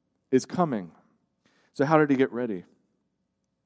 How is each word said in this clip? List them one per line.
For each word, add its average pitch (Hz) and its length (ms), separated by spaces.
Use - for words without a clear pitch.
is 131 160
coming. 120 460
So 139 140
how 156 140
did 151 100
he 135 80
get 131 160
ready? 113 320